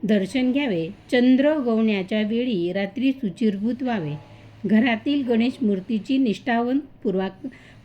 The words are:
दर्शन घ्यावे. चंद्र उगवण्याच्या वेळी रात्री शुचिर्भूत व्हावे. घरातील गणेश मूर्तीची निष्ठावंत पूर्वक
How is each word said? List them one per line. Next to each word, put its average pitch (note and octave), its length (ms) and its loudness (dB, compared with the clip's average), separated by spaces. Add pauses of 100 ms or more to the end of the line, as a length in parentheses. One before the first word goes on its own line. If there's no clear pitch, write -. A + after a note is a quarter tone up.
दर्शन G#3+ 480 0
घ्यावे. A3+ 360 0 (240)
चंद्र C4 440 4
उगवण्याच्या A3 640 0
वेळी G#3+ 520 -2
रात्री G3+ 380 -2
शुचिर्भूत A3 720 -2
व्हावे. F#3+ 300 -4 (520)
घरातील A#3 640 2
गणेश A#3+ 360 0
मूर्तीची G#3 540 -2
निष्ठावंत A#3+ 600 0 (240)
पूर्वक F#3+ 440 -4 (380)